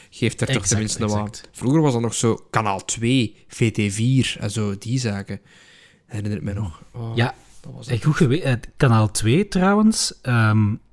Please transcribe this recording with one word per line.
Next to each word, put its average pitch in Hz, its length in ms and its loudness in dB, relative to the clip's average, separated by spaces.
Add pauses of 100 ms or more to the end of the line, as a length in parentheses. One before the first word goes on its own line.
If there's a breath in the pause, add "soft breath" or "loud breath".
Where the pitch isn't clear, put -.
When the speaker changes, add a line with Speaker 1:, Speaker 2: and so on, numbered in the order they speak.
Speaker 1:
geeft - 320 -2
er 117 60 0
toch 131 80 -2
Speaker 2:
Exact, 104 140 -2
Speaker 1:
tenminste 107 340 -2
een 107 60 0
wat. 104 80 0
Speaker 2:
exact. 104 340 -8
Speaker 1:
Vroeger 139 300 0
was 147 120 4
dat 117 80 0
nog 117 120 -2
zo - 360 0
kanaal 104 360 -2
twee, 117 500 0 (120)
V 113 240 0
T 104 220 -2
vier 120 460 0
en 104 120 -6
zo, 101 260 -4
die 117 220 -4
zaken. 101 400 -6 (680 soft breath)
Herinner 104 320 -6
ik - 60 -10
mij 101 100 -6
nog. 95 280 -8 (120)
Oh, 117 220 -10
Speaker 2:
Ja. 120 200 0 (260)
Speaker 1:
dat - 140 -18
was 123 120 -16
Speaker 2:
En 131 80 -4
Speaker 1:
het. 110 80 -4
Speaker 2:
goed 151 120 2
gewe-, 131 260 2
eh, 131 120 0 (240)
kanaal 113 340 4
twee 131 360 2
trouwens, 208 760 2
ehm, 110 440 4 (280)